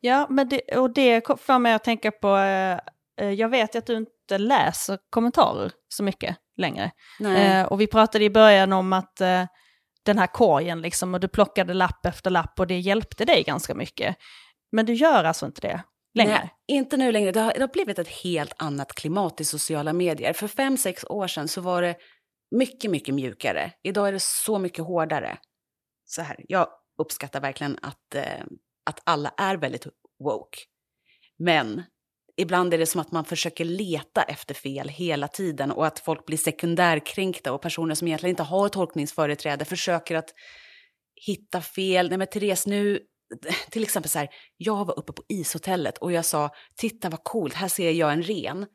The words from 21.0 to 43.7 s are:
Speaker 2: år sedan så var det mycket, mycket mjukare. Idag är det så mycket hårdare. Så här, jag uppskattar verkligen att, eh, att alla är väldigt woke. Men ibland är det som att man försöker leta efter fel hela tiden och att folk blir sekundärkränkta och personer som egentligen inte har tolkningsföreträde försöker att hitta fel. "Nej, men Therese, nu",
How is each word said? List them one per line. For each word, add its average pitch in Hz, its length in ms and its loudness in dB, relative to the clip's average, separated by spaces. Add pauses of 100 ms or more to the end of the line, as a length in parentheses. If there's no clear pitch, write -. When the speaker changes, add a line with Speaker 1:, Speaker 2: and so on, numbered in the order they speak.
Speaker 2:
år 202 180 -4
sedan 156 220 -6
så 185 120 -6
var 180 220 0
det 175 140 -2 (540)
mycket, 226 400 -2
mycket 139 240 -2
mjukare. 123 560 -4 (120)
Idag 202 260 0
är 196 40 -2
det 190 100 -4
så - 360 -2
mycket 180 260 -4
hårdare. 160 540 -4 (680)
Så - 180 -10
här, 147 140 -10 (120)
jag 180 180 2 (360)
uppskattar - 380 -6
verkligen 139 420 -6
att, - 320 -14
eh, - 300 -6 (420)
att - 180 -8
alla 147 320 0
är 196 200 0
väldigt 131 300 -6 (380)
woke. - 340 -6 (800)
Men 156 440 0 (540)
ibland 180 380 2
är 165 40 2
det 160 80 2
som 160 140 -2
att 151 120 -8
man 165 120 -2
försöker 165 400 -6
leta 175 580 -4
efter - 320 -8
fel 135 340 -10
hela 147 400 -4
tiden 147 440 -4
och 160 140 0
att 156 120 -4
folk - 280 -6
blir 156 120 -6
sekundärkränkta 170 1120 -2
och 139 100 -6
personer 165 320 -4
som 170 140 -4
egentligen 160 240 -2
inte 180 100 -4
har 185 260 0
tolkningsföreträde 151 960 -4
försöker 170 520 -4
att 160 140 -6 (960)
hitta - 340 -6
fel. 180 480 0
"Nej, 185 100 -2
men 190 80 -2
Therese, 190 400 -2
nu", 202 340 0 (720)